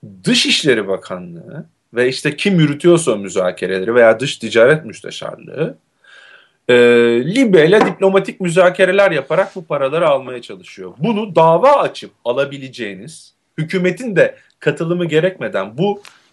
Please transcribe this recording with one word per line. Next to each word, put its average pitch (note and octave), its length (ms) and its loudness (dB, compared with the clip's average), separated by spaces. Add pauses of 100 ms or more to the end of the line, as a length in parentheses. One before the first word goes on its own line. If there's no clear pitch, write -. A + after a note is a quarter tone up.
(240)
Dışişleri D#3 640 0
Bakanlığı F#2 800 -10 (280)
ve B2 140 0
işte C#3+ 280 -4
kim F#3+ 240 0
yürütüyorsa D#3 520 2
o G#2+ 40 -2
müzakereleri F#2+ 800 -4
veya A2+ 260 4
Dış C3+ 160 -6
Ticaret A#2 480 2
Müsteşarlığı, - 920 -12 (920)
e, B2 60 4 (500)
Libya F#3+ 400 4
ile F#3+ 220 4
diplomatik F#3+ 540 -2
müzakereler F#3 720 2
yaparak E3 460 -2
bu F3 80 -12
paraları D3 440 -2
almaya B2+ 340 -4
çalışıyor. F#2 560 -18
Bunu G#3 380 -4
dava E3 360 4
açıp E3 380 -2 (140)
alabileceğiniz, B2+ 1120 -8 (240)
hükümetin F#3 580 -4
de - 180 2 (260)
katılımı E3+ 440 -4
gerekmeden B2+ 760 -4
bu, G3+ 240 -4 (300)